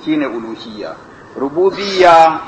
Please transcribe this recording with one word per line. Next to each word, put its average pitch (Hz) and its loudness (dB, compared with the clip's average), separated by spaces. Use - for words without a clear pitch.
shine 151 -2
uluhiyya. 113 -12
Rububiyya 170 2